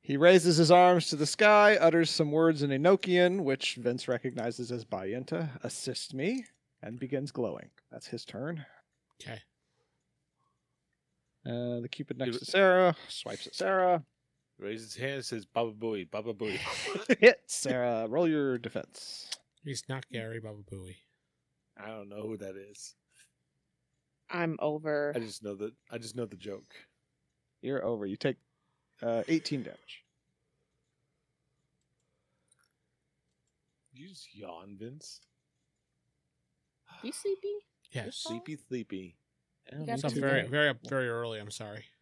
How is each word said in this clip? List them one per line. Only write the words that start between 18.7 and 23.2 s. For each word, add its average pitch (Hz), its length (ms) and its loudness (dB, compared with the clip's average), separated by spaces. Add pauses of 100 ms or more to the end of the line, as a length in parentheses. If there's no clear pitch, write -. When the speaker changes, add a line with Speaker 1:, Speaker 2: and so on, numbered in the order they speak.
Speaker 2:
He's 139 240 -10
not 131 240 -8
Gary 113 280 -8
Baba 107 220 -14 (100)
Booey. 95 240 -14 (840)
Speaker 3:
I 104 100 -14
don't 104 220 -14
know 104 140 -12
who 110 140 -8
that 95 180 -12
is. 101 400 -18 (1300)